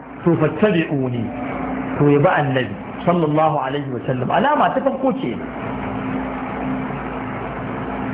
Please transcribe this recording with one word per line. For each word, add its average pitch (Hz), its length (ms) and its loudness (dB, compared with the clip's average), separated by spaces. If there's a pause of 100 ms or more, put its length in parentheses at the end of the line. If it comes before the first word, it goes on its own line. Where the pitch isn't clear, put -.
(240)
to 170 120 4
fattabi'uni, 147 880 2 (760)
to 143 100 6
ya 143 100 8
bi 175 120 6
annabi 131 440 2 (300)
sallallahu 156 540 4
alaihi 135 320 -2
wasallam. 127 400 -2
Alama 233 400 4
ta 262 100 0
farko 262 320 0
kenan. 113 300 -4 (2750)